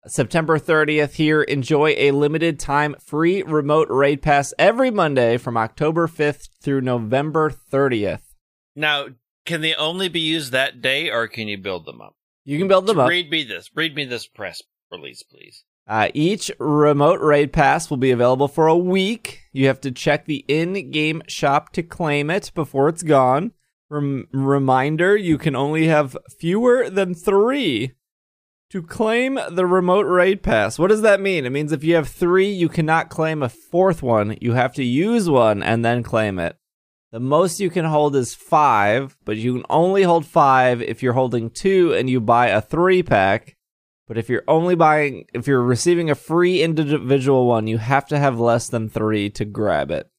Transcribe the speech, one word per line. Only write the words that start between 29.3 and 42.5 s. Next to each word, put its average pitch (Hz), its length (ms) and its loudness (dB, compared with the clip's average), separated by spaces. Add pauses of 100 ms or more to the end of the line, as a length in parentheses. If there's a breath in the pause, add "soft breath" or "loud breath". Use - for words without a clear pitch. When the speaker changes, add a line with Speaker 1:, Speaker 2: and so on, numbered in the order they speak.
Speaker 1:
the 180 160 0
remote 180 400 2
raid 180 380 2
pass. 107 340 0
What 160 100 2
does 214 140 4
that 202 180 4
mean? 185 240 -2
It 123 60 -4
means 147 220 -2
if 143 100 -4
you 165 140 2
have 147 120 0
three, 185 420 0
you 175 180 0
cannot 160 420 -2
claim 156 320 -4
a 123 60 -2
fourth 175 560 -2
one. 110 360 0
You 117 120 -2
have 127 220 0
to 139 100 -4
use 175 440 0
one 113 360 4
and 117 200 0
then 117 200 0
claim 107 340 -2
it. 85 180 -6 (540)
The 113 100 -12
most 160 380 0
you 190 120 -2
can 170 160 -2
hold 151 280 0
is 127 220 -2
five, 131 880 0
but 107 120 -6
you 120 180 -4
can 123 140 -8
only 185 360 2
hold 170 220 2
five 131 540 4
if - 220 -8
you're 123 100 0
holding 120 380 -2
two 185 420 2
and 117 160 0
you 127 120 0
buy 117 280 2
a 104 120 2